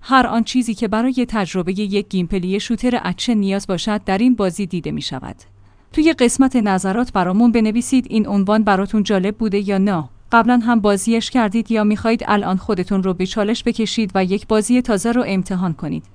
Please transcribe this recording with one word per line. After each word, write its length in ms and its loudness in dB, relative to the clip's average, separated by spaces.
هر 180 4
آن 180 0
چیزی 300 -2
که 140 -4
برای 400 0
تجربهٔ 520 -2
یک 280 -2
گیمپلی 520 -2
شوتر 420 -2
اکشن 320 -2
نیاز 320 0
باشد، 380 -2
در 140 0
این 160 4
بازی 320 -2
دیده 240 -6
می‌شود. 460 -8
توی 200 2
قسمت 440 2
نظرات 560 0
برامون 400 2
بنویسید 580 0
این 180 0
عنوان 360 2
براتون 380 2
جالب 340 0
بوده 320 -2
یا 100 0
نه، 300 0
قبلاً 320 4
هم 160 4
بازیش 500 0
کردید 400 0
یا 140 2
می‌خواید 440 0
الان 280 0
خودتون 460 -2
رو 120 0
به 120 -4
چالش 380 -2
بکشید 500 -2
و 100 2
یک 220 -2
بازی 360 2
تازه 300 0
رو 140 2
امتحان 460 -2
کنید. 320 -8